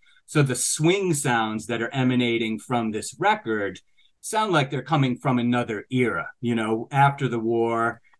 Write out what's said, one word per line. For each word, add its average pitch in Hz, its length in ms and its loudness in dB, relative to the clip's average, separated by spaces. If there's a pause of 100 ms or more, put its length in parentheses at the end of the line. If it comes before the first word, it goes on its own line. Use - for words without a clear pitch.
(260)
So - 160 2
the 135 140 0
swing 180 580 0
sounds 113 540 0
that 117 160 -4
are 117 100 -6
emanating 120 640 2
from 117 340 -2
this 104 280 -8
record 110 600 -2 (420)
sound 214 300 -2
like 143 200 2
they're 143 100 -4
coming 135 340 0
from 127 220 0
another 120 540 0
era, 113 360 0 (140)
you 120 140 0
know, 110 360 -2
after 139 380 2
the 117 100 -2
war, 117 640 0 (180)